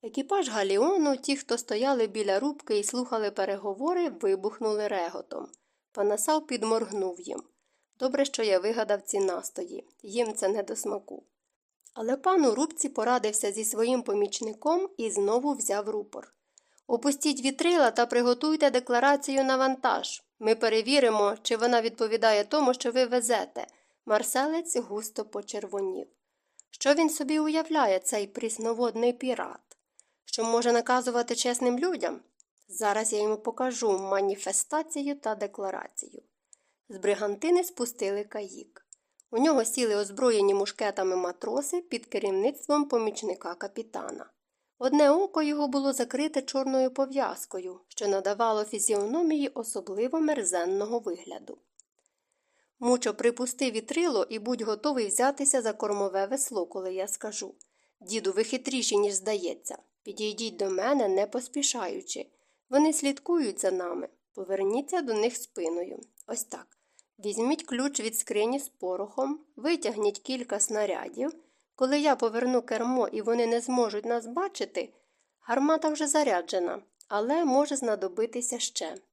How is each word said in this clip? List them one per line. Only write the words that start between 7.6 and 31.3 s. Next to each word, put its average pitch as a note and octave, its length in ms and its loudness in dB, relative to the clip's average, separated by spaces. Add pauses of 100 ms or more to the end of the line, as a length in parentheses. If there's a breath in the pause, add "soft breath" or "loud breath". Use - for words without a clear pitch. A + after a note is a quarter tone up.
"Добре, C4+ 260 2
що C#4 180 -4
я F#3+ 160 4
вигадав G#3 420 0
ці - 180 -4
настої, F#3 680 -4 (160)
їм A3 300 -2
це G#3 140 -2
не G3+ 160 0
до G#3+ 120 -6
смаку". - 480 -8 (680)
Але A#3 240 -2
пан F4 280 4
у A3+ 100 4
рубці - 340 -2
порадився G#3+ 600 0
зі G#3+ 140 -6
своїм A#3+ 360 0
помічником A3 960 0
і A3+ 140 -4
знову A3 420 2
взяв G3+ 360 -2
рупор. G#3 440 -8 (540 soft breath)
"Опустіть C#4 540 0
вітрила C4+ 500 4
та A#3+ 140 2
приготуйте B3 680 2
декларацію C4+ 720 4
на C4 140 4
вантаж. C4 680 0 (160)
Ми A3 160 4
перевіримо, A3 840 4
чи A#3 160 0
вона A#3+ 240 4
відповідає A3 640 2
тому, C4+ 300 2
що B3 180 -2
ви B3+ 140 4
везете". A#3+ 600 0 (380 soft breath)
Марселець D4 720 0
густо G#3+ 480 -6
почервонів. G3 840 -6 (640 soft breath)
Що - 240 2
він D#4 160 4
собі D4+ 300 -2
уявляє, D4+ 600 2
цей G#3 280 -2
прісноводний A3+ 840 0
пірат? - 640 -6 (480 soft breath)
Що - 180 -4
може A#3 280 4
наказувати A#3+ 640 2